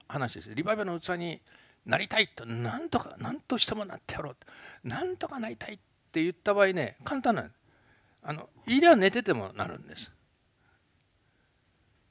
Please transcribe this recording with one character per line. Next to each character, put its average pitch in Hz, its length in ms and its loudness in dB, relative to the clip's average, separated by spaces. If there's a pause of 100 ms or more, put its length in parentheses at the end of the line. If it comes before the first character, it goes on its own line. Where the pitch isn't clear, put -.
話 135 260 -4
で - 80 -12
す。 110 120 -16
リ 135 80 -2
バ 202 100 0
イ 220 40 2
バ 208 80 -4
ル 185 60 -4
の 170 80 -4
器 175 120 -8
に 175 320 -6 (420)
な 117 140 2
り 202 100 -4
た 220 100 0
い 214 100 2
と、 - 180 -16
な 117 320 -4
ん 330 100 -8
と - 100 0
か、 - 200 -6
な - 140 -6
ん 294 80 -8
と - 180 -4
し - 80 4
て - 80 -4
も 214 100 -6
な 185 120 -12
っ - 100 -20
て - 80 -10
や 160 80 -6
ろ 143 80 -8
う。 - 580 -18
な 285 160 -4
ん 370 140 -4
と 330 100 -6
か 277 100 -10
な 226 120 -6
り - 60 -12
た - 140 -14
い 214 40 -14
っ - 40 -18 (340)
て 160 100 0
言 175 80 2
っ - 20 -6
た 202 220 2
場 202 80 6
合 190 60 8
ね、 175 360 -2
簡 277 160 -4
単 240 140 4
な 143 80 -2
ん 80 60 -12
で - 20 -18
す。 - 80 -20 (640)
あ 147 100 -8
の、 - 160 -10 (180)
い 247 140 4
り 339 80 8
ゃ 311 80 12
寝 190 140 6
て 240 120 0
て 196 100 0
も 101 220 -2
な 98 120 -4
る - 120 -10
ん 76 80 -18
で 73 100 -18
す。 - 140 -16 (2000)